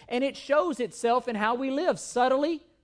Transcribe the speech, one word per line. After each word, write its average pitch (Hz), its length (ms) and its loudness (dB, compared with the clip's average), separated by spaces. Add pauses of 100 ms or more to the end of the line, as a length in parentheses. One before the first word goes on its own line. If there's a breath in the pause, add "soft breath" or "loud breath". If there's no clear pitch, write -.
and 247 140 -2
it 269 140 -2
shows 302 420 0
itself 240 480 0
in 233 100 -4
how 214 180 0
we 262 160 -2
live, 277 280 0
subtly 269 640 0 (220)